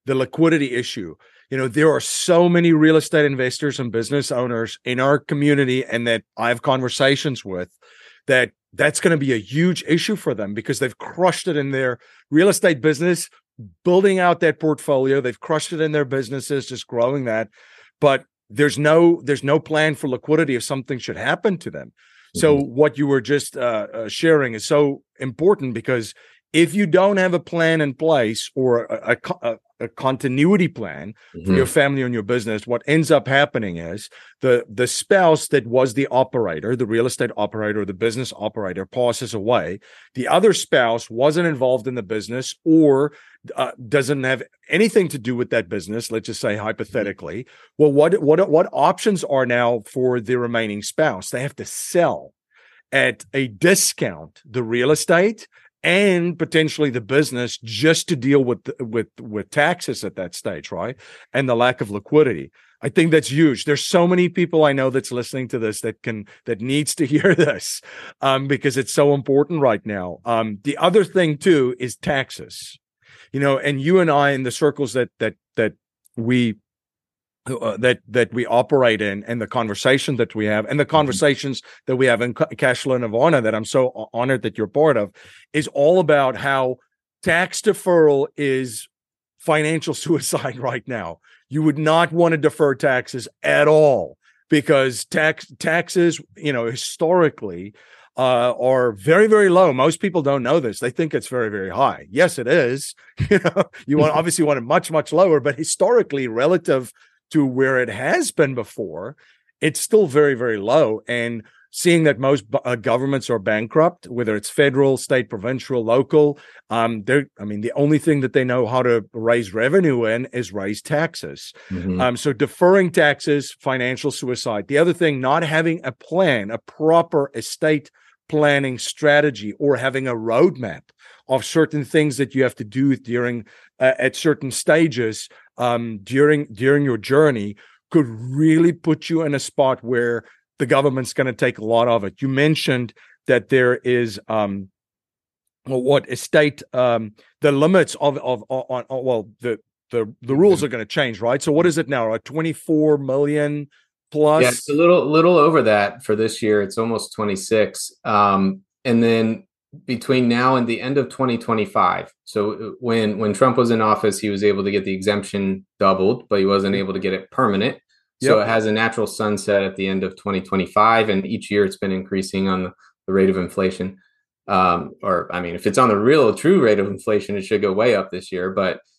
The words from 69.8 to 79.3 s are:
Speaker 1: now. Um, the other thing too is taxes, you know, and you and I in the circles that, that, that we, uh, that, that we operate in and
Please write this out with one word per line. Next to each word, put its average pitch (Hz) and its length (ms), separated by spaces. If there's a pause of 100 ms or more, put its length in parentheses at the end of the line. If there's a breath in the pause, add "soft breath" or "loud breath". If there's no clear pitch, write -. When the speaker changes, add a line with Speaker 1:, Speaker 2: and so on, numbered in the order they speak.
Speaker 1:
now. 92 400
Um, 113 400
the 143 140
other 180 260
thing 165 360
too 135 400
is 127 160
taxes, - 800 (560 soft breath)
you 135 60
know, 139 180
and 139 240
you 175 180
and 165 120
I 143 200
in 135 120
the 123 80
circles 139 420
that, 120 240
that, 110 160 (220)
that 110 180 (420)
we, 117 420 (880)
uh, 113 300
that, 123 300
that 113 260
we 120 120
operate 120 560
in 101 220
and 117 180